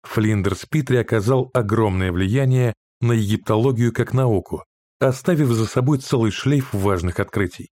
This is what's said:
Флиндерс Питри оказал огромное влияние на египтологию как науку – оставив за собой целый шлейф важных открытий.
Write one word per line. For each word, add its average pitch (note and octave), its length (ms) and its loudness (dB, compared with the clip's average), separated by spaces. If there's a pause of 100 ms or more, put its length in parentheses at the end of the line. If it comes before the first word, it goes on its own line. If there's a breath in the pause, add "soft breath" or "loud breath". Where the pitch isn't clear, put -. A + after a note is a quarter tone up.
Флиндерс G#2 600 -2
Питри C3 320 0
оказал A#2+ 560 0
огромное G#2 580 0
влияние B2 640 0 (260)
на A#2+ 140 0
египтологию A2+ 800 0
как - 200 -2
науку – A#2 520 -2 (340)
оставив C3+ 500 0
за A2+ 160 2
собой B2+ 320 0
целый A#2 340 0
шлейф C3 420 -2
важных F#2+ 460 0
открытий. F#2+ 560 -4